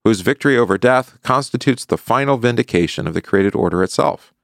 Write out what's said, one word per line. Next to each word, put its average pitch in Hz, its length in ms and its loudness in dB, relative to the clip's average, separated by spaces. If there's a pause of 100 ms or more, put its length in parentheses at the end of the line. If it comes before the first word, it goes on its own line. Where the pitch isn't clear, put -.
whose 104 160 2
victory 135 360 0
over 98 200 2
death 127 440 0
constitutes 131 640 -2
the - 140 -2
final 135 400 0
vindication 117 680 -2
of 80 80 -6
the 87 80 -4
created 98 340 0
order 87 280 0
itself. - 500 -2 (100)